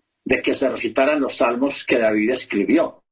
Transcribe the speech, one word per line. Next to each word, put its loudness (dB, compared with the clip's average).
de 0
que 0
se 0
recitaran 0
los -4
salmos 0
que 0
David 2
escribió 0